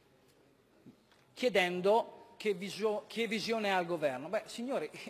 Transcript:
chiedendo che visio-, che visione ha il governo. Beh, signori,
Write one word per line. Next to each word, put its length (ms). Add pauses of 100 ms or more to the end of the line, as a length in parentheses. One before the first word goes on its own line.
(1300)
chiedendo 1040
che 160
visio-, 520
che 220
visione 460
ha 80
il 40
governo. 440
Beh, 160
signori, 440 (200)